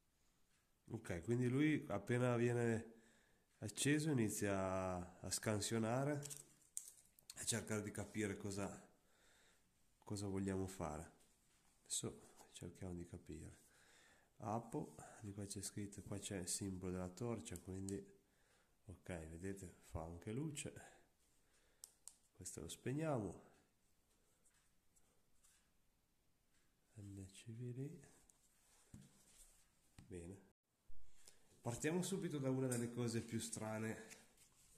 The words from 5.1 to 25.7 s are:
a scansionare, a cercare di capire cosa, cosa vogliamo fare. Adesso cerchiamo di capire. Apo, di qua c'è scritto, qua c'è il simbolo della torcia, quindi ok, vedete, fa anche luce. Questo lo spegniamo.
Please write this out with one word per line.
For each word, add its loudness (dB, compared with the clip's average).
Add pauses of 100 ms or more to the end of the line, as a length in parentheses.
a -4
scansionare, 4 (1120)
a -8
cercare 2
di -2
capire 0
cosa, -2 (1120)
cosa -2
vogliamo 2
fare. -4 (680)
Adesso -4 (180)
cerchiamo -8
di -6
capire. -10 (800)
Apo, -2 (240)
di -8
qua -4
c'è -6
scritto, -4
qua -4
c'è -4
il -2
simbolo 0
della 0
torcia, -2
quindi -2 (840)
ok, -6
vedete, -6 (140)
fa -2
anche -6
luce. -2 (1600)
Questo -8
lo -6
spegniamo. 0 (3500)